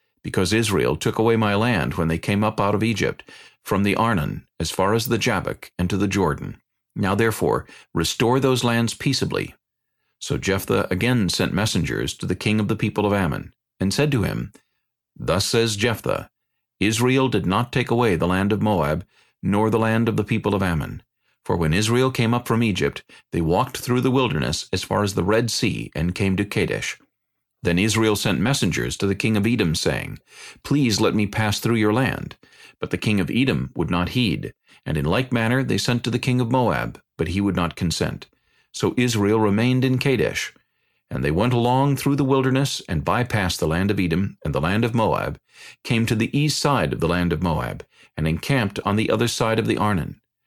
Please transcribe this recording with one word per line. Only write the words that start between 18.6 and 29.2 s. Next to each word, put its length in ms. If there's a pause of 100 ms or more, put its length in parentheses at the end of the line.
Moab, 420 (380)
nor 260
the 100
land 300
of 80
the 80
people 300
of 80
Ammon. 400 (420)
For 120
when 180
Israel 360
came 220
up 160
from 140
Egypt, 400 (280)
they 120
walked 340
through 240
the 100
wilderness 640
as 100
far 200
as 100
the 100
Red 280
Sea 440
and 200
came 220
to 80
Kadesh." 540 (640)
Then 160
Israel 380
sent 240
messengers 560
to 100
the 80
king 220